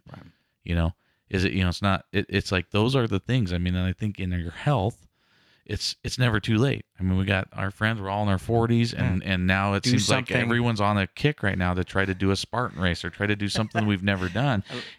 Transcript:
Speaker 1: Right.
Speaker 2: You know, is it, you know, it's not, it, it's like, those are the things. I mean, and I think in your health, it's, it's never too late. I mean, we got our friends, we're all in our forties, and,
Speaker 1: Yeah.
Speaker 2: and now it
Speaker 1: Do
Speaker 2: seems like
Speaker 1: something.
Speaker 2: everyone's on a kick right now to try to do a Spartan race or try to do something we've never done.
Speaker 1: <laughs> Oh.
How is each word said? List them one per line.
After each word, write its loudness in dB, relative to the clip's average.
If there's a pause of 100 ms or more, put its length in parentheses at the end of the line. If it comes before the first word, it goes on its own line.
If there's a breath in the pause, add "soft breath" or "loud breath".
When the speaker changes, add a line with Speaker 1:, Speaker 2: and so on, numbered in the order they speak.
(120)
Speaker 1:
Right. -18 (420 loud breath)
Speaker 2:
You -2
know, 2 (360)
is 0
it, 0
you 2
know, 2
it's -4
not, 0
it, 0
it's -2
like, -2
those 2
are 2
the -2
things. 0
I 0
mean, 0
and 0
I 0
think -6
in -4
your -4
health, -2 (600 soft breath)
it's, -6
it's -6
never 2
too 0
late. 0 (160)
I -6
mean, 0
we 0
got 0
our -6
friends, -2
we're -6
all -2
in 2
our 2
forties, 2
and, 0
Speaker 1:
Yeah. -2
Speaker 2:
and 0
now 2
it -2
Speaker 1:
Do 2
Speaker 2:
seems 2
like 0
Speaker 1:
something. 0
Speaker 2:
everyone's 2
on 4
a 2
kick -2
right 0
now 2
to 0
try 0
to 0
do 2
a 2
Spartan -4
race 0
or -6
try -2
to 2
do -2
something -2
we've 2
never 0
done. 0
Speaker 1:
<laughs> -12
Oh. -8 (180 loud breath)